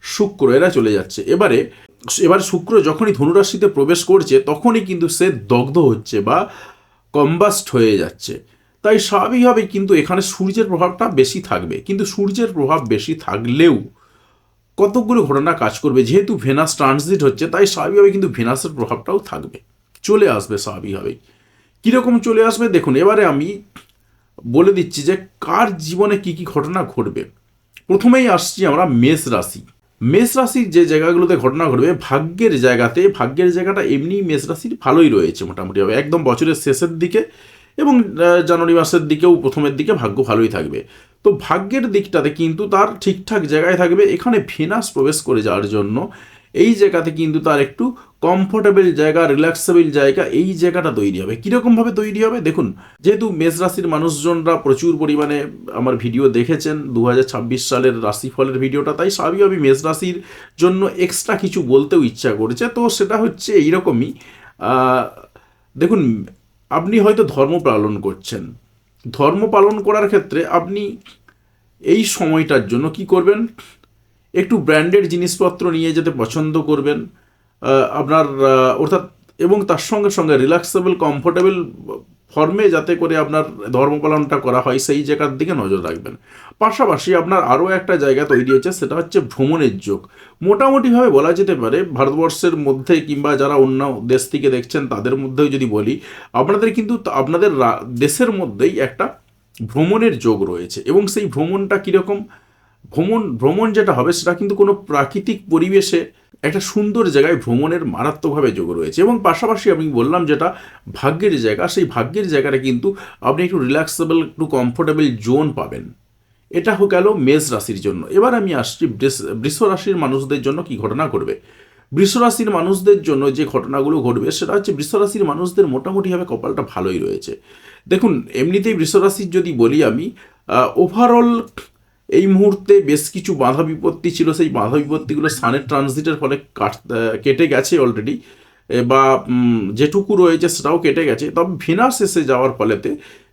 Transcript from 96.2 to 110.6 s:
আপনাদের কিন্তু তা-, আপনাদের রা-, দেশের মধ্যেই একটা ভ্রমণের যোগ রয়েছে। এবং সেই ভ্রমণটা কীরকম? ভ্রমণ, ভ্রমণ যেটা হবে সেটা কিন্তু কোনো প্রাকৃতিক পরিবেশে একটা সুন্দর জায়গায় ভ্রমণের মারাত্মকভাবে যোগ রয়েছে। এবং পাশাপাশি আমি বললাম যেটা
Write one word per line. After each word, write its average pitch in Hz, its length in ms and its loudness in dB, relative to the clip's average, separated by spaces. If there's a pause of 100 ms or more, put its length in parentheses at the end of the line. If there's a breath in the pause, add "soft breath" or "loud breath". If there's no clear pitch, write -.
আপনাদের 202 420 0
কিন্তু 226 220 -2
তা-, - 140 -8
আপনাদের 156 480 0
রা-, 117 260 0 (100)
দেশের 147 380 0
মধ্যেই 147 460 -4
একটা 160 360 -6 (480)
ভ্রমণের 165 560 0
যোগ 104 240 0
রয়েছে। 87 380 -8
এবং 190 260 0
সেই 202 200 -4
ভ্রমণটা 190 520 -4
কীরকম? 196 460 -2 (640 soft breath)
ভ্রমণ, 185 460 -2
ভ্রমণ 185 360 0
যেটা 196 200 2
হবে 135 200 0
সেটা 175 220 -2
কিন্তু 202 200 -4
কোনো 202 200 4
প্রাকৃতিক 160 760 -4
পরিবেশে 175 600 0 (300 soft breath)
একটা 156 180 -2
সুন্দর 208 460 -2
জায়গায় 151 300 4
ভ্রমণের 147 480 -2
মারাত্মকভাবে 139 680 -2
যোগ 90 180 -4
রয়েছে। 82 320 -2
এবং 226 200 2
পাশাপাশি 202 480 0
আমি 160 180 0
বললাম 147 380 0
যেটা 151 280 0 (400 loud breath)